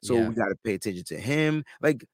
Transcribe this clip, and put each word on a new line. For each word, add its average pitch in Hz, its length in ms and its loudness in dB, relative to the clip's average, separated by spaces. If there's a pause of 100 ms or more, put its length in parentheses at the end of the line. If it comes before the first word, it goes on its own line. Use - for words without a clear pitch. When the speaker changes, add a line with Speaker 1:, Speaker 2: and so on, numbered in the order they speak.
Speaker 1:
so 127 120 2
Speaker 2:
Yeah. 113 120 4
Speaker 1:
we 113 80 -4
gotta 104 280 0
pay 110 100 0
attention 92 320 -4
to 78 140 -8
him. 151 440 0 (180)
Like, 143 320 2